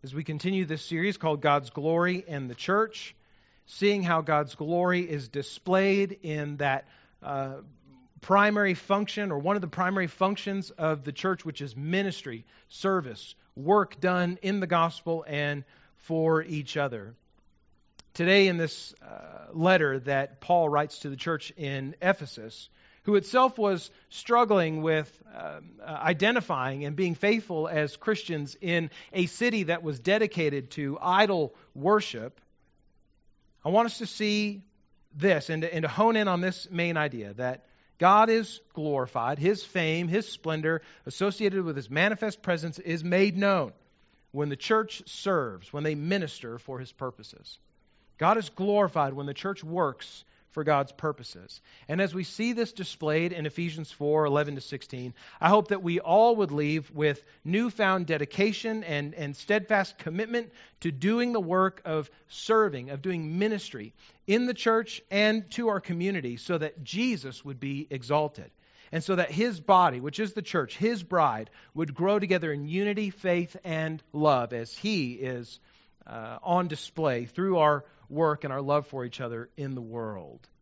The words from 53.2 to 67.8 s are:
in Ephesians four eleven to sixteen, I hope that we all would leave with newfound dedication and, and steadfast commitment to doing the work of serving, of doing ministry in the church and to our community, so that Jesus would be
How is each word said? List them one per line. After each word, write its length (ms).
in 120
Ephesians 460
four 340
eleven 300
to 60
sixteen, 520
I 80
hope 200
that 140
we 160
all 380
would 160
leave 400
with 280
newfound 600
dedication 800
and, 300
and 200
steadfast 640
commitment 540
to 100
doing 400
the 80
work 440
of 240
serving, 640
of 120
doing 380
ministry 540
in 180
the 80
church 560
and 400
to 200
our 100
community, 560
so 200
that 280
Jesus 600
would 140
be 320